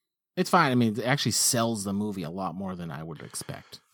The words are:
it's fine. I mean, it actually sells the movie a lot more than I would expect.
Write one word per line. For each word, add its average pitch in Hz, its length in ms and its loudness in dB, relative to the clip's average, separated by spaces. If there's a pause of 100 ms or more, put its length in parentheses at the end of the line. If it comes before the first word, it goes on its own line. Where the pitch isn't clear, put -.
(360)
it's 180 140 0
fine. 160 220 6
I - 20 4
mean, 120 240 6
it 113 60 -2
actually 127 280 2
sells 117 520 2
the 101 100 -2
movie 101 280 -2
a 76 80 -6
lot 90 240 -4
more 92 220 -6
than 87 140 -8
I 78 120 -8
would 80 200 -10
expect. - 580 -12 (140)